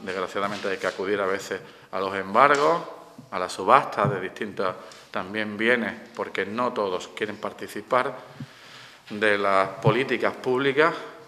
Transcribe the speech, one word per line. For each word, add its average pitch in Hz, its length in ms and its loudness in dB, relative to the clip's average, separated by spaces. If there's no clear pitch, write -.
desgraciadamente 101 680 -4
hay 95 80 -2
que 95 120 -2
acudir 101 340 -2
a 95 40 0
veces 95 360 -4
a 92 100 -6
los 98 140 -2
embargos, 143 680 4
a 98 80 -6
las 90 160 -4
subastas 104 560 4
de 95 100 -4
distintos 92 540 -6
también 104 460 -6
bienes, 113 380 2
porque 98 300 -4
no 117 300 -4
todos 95 340 -2
quieren 104 300 -6
participar 123 760 -2
de 104 280 2
las 95 300 4
políticas 113 540 2
públicas, 139 580 2